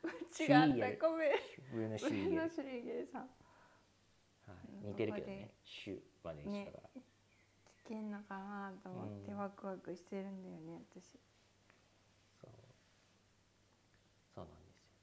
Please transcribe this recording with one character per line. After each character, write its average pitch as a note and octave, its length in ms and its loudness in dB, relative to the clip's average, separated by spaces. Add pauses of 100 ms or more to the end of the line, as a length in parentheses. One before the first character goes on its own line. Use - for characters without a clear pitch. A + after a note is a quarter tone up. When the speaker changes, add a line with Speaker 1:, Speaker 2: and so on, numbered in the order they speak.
Speaker 1:
違 E4 60 -2
っ - 0 - (200)
た、 - 60 -14
Speaker 2:
シ D#4+ 100 2
ュ - 320 12
イ - 20 4
エ - 120 4
ル。 - 80 -4
Speaker 1:
ご E4 160 4
め D#4+ 120 4
ん。 C#4 40 6 (440)
Speaker 2:
上 A2 140 2
の - 80 0
シ - 80 -2
ュ D4+ 40 4
イ D#4 100 2
エ D4 60 2
ル。 G4 60 4
Speaker 1:
上 E4 60 4
の E4 120 2
シ D#4+ 120 -4
ュ - 20 -4
リ C4+ 60 -6 (120)
ー A#3+ 40 -10
ゲ A#3 80 -4
ル A#3+ 140 -2
さ - 120 -8
ん。 - 20 -6
Speaker 2:
は C4 60 -10
い。 - 40 -16 (1500)
Speaker 1:
う G#2 40 -6
ん、 - 20 -4
Speaker 2:
似 G2 60 -4
て A2+ 100 4
る - 80 0
け G#3 80 -2
ど - 60 -6
ね。 G3 60 -6
Speaker 1:
こ G3 80 -8
こ G#2+ 60 -10
で - 40 -16 (120)
Speaker 2:
シ - 280 -10
ュ F3+ 80 -6 (240)
ま A#2 100 -6
で D3 100 -10
に G3+ 80 -6
し G3+ 140 -4
た - 60 -12
か - 60 -14
ら。 - 240 -16
Speaker 1:
ね、 - 40 -20 (800)
聞 - 40 -18
け A3 120 -4
ん G#3+ 100 -4
の G3+ 120 -6
か G3 140 -8
な G3 360 -6 (100)
と F#3 60 -10
思 F#3 160 -6
っ - 20 -4 (180)
て、 G#3 60 -6
Speaker 2:
う G3+ 40 -4
ん。 - 20 -2
Speaker 1:
ワ G3+ 120 0
ク G3 180 -8
ワ F#3+ 100 -2
ク F#3 180 -6
し - 80 -16
て G3+ 140 -6
る G3 140 -4
ん F#3+ 120 -8
だ F#3 60 -10
よ F3+ 80 -10
ね、 E3 240 -10 (100)
私。 - 280 -20 (1200)
Speaker 2:
そ - 60 -18
う。 - 40 -20 (1800)
そ G2 60 -8
う E2 40 -8
な D#2+ 60 -16
ん - 20 -20
で E2 200 -20
す - 80 -20
よ。 - 220 -20